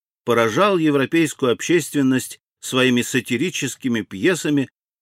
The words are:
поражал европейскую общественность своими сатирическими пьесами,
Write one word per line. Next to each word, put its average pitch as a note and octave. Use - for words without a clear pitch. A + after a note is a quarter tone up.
поражал A#2+
европейскую C#3+
общественность C#3
своими B2+
сатирическими B2
пьесами, D3